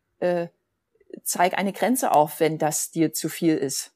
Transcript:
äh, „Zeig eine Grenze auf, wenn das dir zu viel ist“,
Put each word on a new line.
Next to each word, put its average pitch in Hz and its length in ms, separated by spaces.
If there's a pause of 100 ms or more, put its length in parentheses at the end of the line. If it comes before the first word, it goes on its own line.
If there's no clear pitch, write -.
(200)
äh, 175 280 (760)
„Zeig - 340
eine 190 160
Grenze 226 380
auf, 151 280
wenn 156 180
das 156 340
dir 156 220
zu - 160
viel 160 280
ist“, - 380